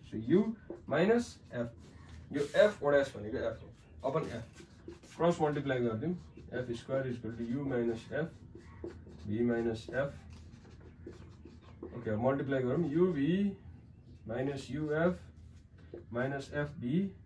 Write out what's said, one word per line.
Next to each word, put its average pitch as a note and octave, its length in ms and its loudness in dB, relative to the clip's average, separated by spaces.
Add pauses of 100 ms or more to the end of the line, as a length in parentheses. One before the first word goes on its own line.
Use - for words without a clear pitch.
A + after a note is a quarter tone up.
So - 80 -12
यु E3 400 4 (320)
माइनस G3+ 380 4 (260)
एफ, B2 180 -4 (640)
यो C#3+ 100 0 (120)
एफ G#3 280 8
ओ C#3+ 80 4
ड्यास C#3 260 6
भनेको G#2+ 220 -4
एफ A2+ 240 -2
हो, - 60 -16 (380)
अपन D#3 240 2
एफ, A#2+ 140 -6 (720)
क्रस E3 240 4
मल्टिप्लाई C#3+ 400 2
गरिदिउँ, A#2+ 340 2 (400)
एफ B2 160 -4
स्क्वायर C3 400 -2
equal A2+ 240 -4
to A#2 80 -6
u C3+ 220 -2
minus A#2 380 2 (100)
f, D#3 160 0 (960)
v G#2+ 160 2
minus A#2 480 2
f। C#3 200 0 (1900)
ओके, A2 140 -4
अब G#2+ 100 2
मल्टिप्लाई C3+ 420 2
गरौँ, C#3 240 2
युभी F3 680 4 (720)
माइनस C3 420 -2
युएफ D3+ 480 2 (920)
माइनस C3+ 400 -2
एफबी C#3+ 460 0 (280)